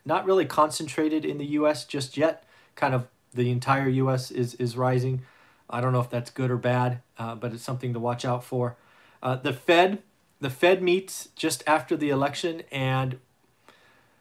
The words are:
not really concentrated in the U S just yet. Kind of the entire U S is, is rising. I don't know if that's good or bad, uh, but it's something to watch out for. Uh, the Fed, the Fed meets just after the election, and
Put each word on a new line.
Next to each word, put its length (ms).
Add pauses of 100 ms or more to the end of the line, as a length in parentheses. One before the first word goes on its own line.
not 180
really 220
concentrated 800
in 100
the 100
U 200
S 180
just 320
yet. 280 (300)
Kind 200
of 140 (260)
the 160
entire 380
U 220
S 200
is, 240
is 240
rising. 440 (480)
I 100
don't 120
know 80
if 100
that's 200
good 200
or 60
bad, 460 (160)
uh, 160
but 180
it's 100
something 300
to 80
watch 240
out 180
for. 340 (460)
Uh, 140
the 160
Fed, 500 (380)
the 100
Fed 320
meets 540
just 300
after 300
the 140
election, 600
and 480 (1040)